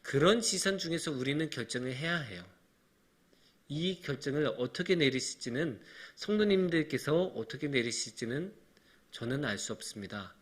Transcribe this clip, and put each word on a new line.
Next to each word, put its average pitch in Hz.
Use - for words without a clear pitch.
그런 185
시선 196
중에서 165
우리는 143
결정을 127
해야 165
해요. 95
이 175
결정을 139
어떻게 175
내리실지는, 131
성도님들께서 175
어떻게 151
내리실지는 123
저는 135
알 104
수 -
없습니다. 101